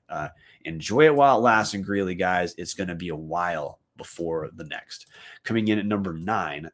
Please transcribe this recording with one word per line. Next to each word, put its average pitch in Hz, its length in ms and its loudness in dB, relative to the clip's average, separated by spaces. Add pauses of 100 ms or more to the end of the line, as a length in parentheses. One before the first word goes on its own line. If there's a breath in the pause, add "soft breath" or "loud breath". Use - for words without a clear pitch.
uh, 76 200 -8 (360 soft breath)
enjoy 82 420 4
it 151 80 6
while 139 240 6
it 110 40 0
lasts 110 320 4
in 98 80 -4
Greeley, 98 320 -2
guys. 90 440 0
It's 87 160 -8
gonna 90 200 -6
be 85 140 -8
a 80 80 -6
while 80 640 -4 (160)
before 82 580 -6
the 82 100 -14
next. - 420 -14 (360 loud breath)
Coming 110 260 0
in 107 100 4
at 98 80 -2
number 101 260 -2
nine, 80 600 -4